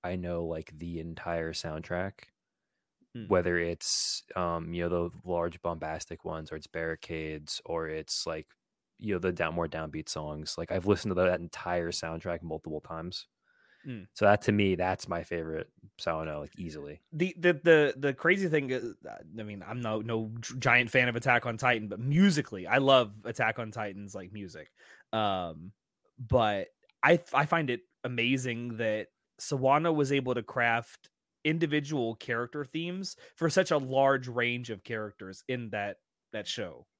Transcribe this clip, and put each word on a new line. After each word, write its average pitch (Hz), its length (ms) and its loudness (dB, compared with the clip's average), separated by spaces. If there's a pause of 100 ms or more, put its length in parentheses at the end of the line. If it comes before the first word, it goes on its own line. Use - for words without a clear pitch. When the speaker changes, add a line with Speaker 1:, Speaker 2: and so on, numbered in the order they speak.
Speaker 1:
I 92 120 -4
know, 87 300 -2
like, 80 320 -6
the 85 220 -6
entire 82 540 -4
soundtrack, 87 720 -6 (880)
Speaker 2:
Hmm. 113 120 -10
Speaker 1:
whether 90 320 4
it's, - 640 0 (120)
um, 85 380 -2
you 87 100 -2
know, 87 260 0
the - 160 -14
large 87 360 -2
bombastic 80 640 -6
ones, 80 260 -8
or 80 60 -8
it's 78 100 -14
Barricades, 80 960 -6
or 80 240 -4
it's, - 380 -4
like, 80 200 -6 (520)
you 104 160 -2
know, 90 40 0
the 92 140 2
down, 82 220 0
more 85 120 0
downbeat 78 420 -6
songs. 78 480 -6
Like, 85 140 -6
I've 95 160 0
listened 101 240 4
to 90 40 0
that 90 260 4
entire 87 500 -4
soundtrack 82 520 -6
multiple 80 380 -8
times. 82 460 -10 (560)
Speaker 2:
Hmm. 117 200 -10 (120)
Speaker 1:
So - 100 2
that, 104 180 8
to 110 100 4
me, 98 220 4
that's 90 340 -2
my 85 140 -4
favorite 80 480 -6 (280)
Sawano, 80 420 -4
like, 71 160 -14
easily. 76 440 -10 (120)
Speaker 2:
The, 180 240 -2
the, 175 160 4
the, 151 440 6
the 139 160 0
crazy 190 340 2
thing 147 220 2
is, 120 240 -4 (140)
uh, 55 100 -12 (200)
I 110 60 -8
mean, 104 240 -10
I'm 120 140 -6
no, 110 180 -2
no 113 400 -2
gi-, 120 200 -10
giant 120 320 6
fan 123 180 6
of 117 80 -2
Attack 120 280 2
on 113 120 -4
Titan, 117 320 0
but 98 100 -6
musically, 143 680 4
I 113 100 4
love 123 480 6
Attack 113 340 -2
on 110 120 -8
Titan's, 101 440 -8
like, 92 160 -10
music. 92 400 -14 (400)
Um, 92 640 -2 (440)
but 110 520 2 (340)
I, 165 160 8 (140)
I 143 120 4
find 156 240 0
it 120 120 -2 (240)
amazing 120 720 -2
that 107 320 -2 (320)
Sawano 147 520 4
was 143 200 2
able 127 220 2
to 113 80 -2
craft 120 680 -2 (340)
individual 147 720 0
character 123 480 -4
themes 175 540 -8 (180)
for 165 140 2
such 185 220 4
a 156 60 4
large 131 520 4
range 120 400 -2
of 104 160 -8
characters 104 640 -8
in 120 220 -4
that, 101 260 -4 (340)
that 107 160 -6
show. 80 380 -8 (140)